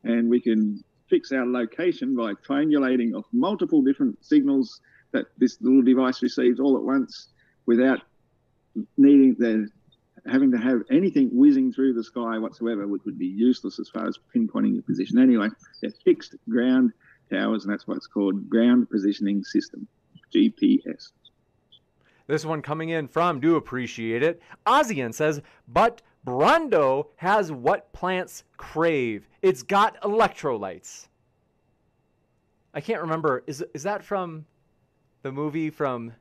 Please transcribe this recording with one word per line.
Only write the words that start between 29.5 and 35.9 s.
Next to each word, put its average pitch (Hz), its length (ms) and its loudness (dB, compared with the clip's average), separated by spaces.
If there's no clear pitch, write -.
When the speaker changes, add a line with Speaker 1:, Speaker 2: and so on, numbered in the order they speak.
Speaker 2:
got 202 400 0
electrolytes." 127 1040 -4
I 147 80 -8
can't 214 200 -4
remember. 160 440 -2
Is, 147 180 -10
is 139 80 -12
that 196 200 -6
from 170 420 -8
the 135 100 -10
movie 151 380 -6
from 123 520 -6